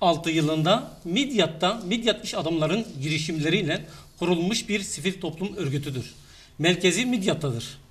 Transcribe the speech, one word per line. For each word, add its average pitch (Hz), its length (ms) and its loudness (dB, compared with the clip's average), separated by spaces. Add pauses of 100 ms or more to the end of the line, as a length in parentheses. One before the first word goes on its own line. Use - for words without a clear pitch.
altı 165 300 4
yılında 160 600 2 (140)
Midyat'ta, 190 680 2
Midyat 226 500 0
İş - 100 -6
Adamların 170 520 0 (160)
girişimleriyle 160 800 0 (340)
kurulmuş 180 500 0
bir 208 120 0
sivil 190 400 -6
toplum 180 360 -6
örgütüdür. 139 580 -4 (440)
Merkezi 180 480 2
Midyat'tadır. 170 720 -2 (120)